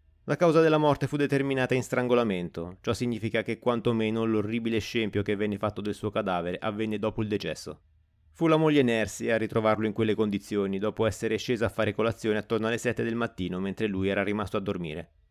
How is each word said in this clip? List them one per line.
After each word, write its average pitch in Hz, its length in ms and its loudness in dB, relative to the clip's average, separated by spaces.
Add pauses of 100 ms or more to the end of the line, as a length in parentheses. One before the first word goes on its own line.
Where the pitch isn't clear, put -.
(240)
La 147 140 -2
causa 165 240 4
della 156 160 4
morte 147 300 2
fu 147 100 -4
determinata 135 580 0
in 123 80 0
strangolamento, 98 960 0
ciò - 140 -2
significa 113 500 -2
che 113 160 -4
quantomeno 113 640 0
l'orribile 113 560 0
scempio 104 440 -2
che 104 120 0
venne 101 220 -2
fatto 104 240 -4
del 104 120 -2
suo 107 160 -4
cadavere 90 480 -2
avvenne 107 420 -4
dopo 107 220 -2
il 107 60 -2
decesso. 82 540 -6 (500)
Fu 165 160 0
la 160 80 6
moglie 156 260 4
Nancy 117 460 0
a 113 80 2
ritrovarlo 110 500 2
in 107 60 0
quelle 110 240 0
condizioni, 101 640 0
dopo 107 260 0
essere 110 300 0
scesa 113 300 0
a 104 40 2
fare 107 240 0
colazione 110 440 0
attorno 110 300 -2
alle 117 100 0
sette 117 260 -2
del 117 120 -2
mattino 92 440 -4
mentre 98 280 -2
lui 95 200 0
era 98 160 2
rimasto 101 320 -2
a 104 60 0
dormire. 85 540 -6 (160)